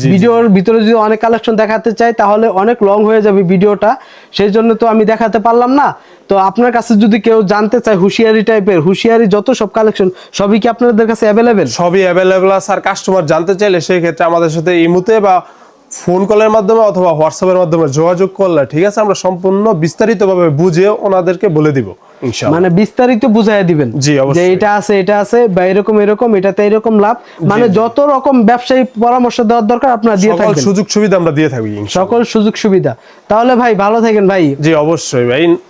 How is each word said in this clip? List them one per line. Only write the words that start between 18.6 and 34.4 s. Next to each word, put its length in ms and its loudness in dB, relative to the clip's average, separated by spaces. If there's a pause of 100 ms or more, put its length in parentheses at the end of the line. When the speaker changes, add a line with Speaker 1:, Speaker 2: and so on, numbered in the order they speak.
Speaker 1:
ঠিক 160 0
আছে, 140 -6
আমরা 120 0 (100)
সম্পূর্ণ 400 -2 (180)
বিস্তারিতভাবে 640 0 (140)
বুঝে 260 2 (200)
ওনাদেরকে 400 -2 (100)
বলে 200 0
দিব 100 -4 (400)
ইনশাআল্লাহ। 280 -4
Speaker 2:
মানে 140 0 (100)
বিস্তারিত 440 0 (120)
বুঝাইয়া 360 2
দিবেন 180 0 (160)
Speaker 1:
জি, 80 0 (100)
অবশ্যই। 140 0
Speaker 2:
যে 160 2
এটা 160 0 (100)
আছে, 220 -2
এটা 220 0
আছে, 160 0 (160)
বা 60 0 (100)
এরকম, 320 0
এরকম, 260 0 (100)
এটাতে 300 -2
এরকম 240 0 (120)
লাভ, 120 0
Speaker 1:
জি, 340 -12
Speaker 2:
মানে 160 2
Speaker 1:
জি। 120 0
Speaker 2:
যত 180 -2 (160)
রকম 220 0 (140)
ব্যবসায়ী 340 0 (200)
পরামর্শ 340 0 (120)
দেওয়ার 220 0
দরকার 260 0
আপনারা 260 0
দিয়ে 100 2
Speaker 1:
সকল 80 -2
Speaker 2:
থাকবেন। 260 0
Speaker 1:
সুযোগ 180 0 (100)
সুবিধা 260 0
আমরা 160 -2
দিয়ে 160 0
থাকবো 140 -6
ইনশাআল্লাহ। 320 -8
Speaker 2:
সকল 200 -2 (140)
সুযোগ 200 0 (100)
সুবিধা। 280 0 (380)
তাহলে 320 2
ভাই, 100 0 (120)
ভালো 220 0
থাকেন 260 2
ভাই। 120 0 (220)